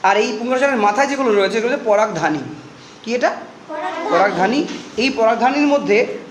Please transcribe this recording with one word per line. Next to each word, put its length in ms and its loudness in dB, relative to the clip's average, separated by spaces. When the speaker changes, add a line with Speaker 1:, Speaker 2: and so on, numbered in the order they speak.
Speaker 1:
আর 140 4
এই 220 0
পুংকেশর 220 0
চক্রের 160 2
মাথায় 300 2
যেগুলো 280 0
রয়েছে, 220 2
এগুলো 160 0
হচ্ছে 120 -4
পরাগধানী। 540 2
কি 120 -4
এটা? 200 0
Speaker 2:
পরাগধানী। 420 -8
Speaker 1:
পরাগধানী। 580 2
এই 120 0
পরাগধানীর 580 2
মধ্যে 500 2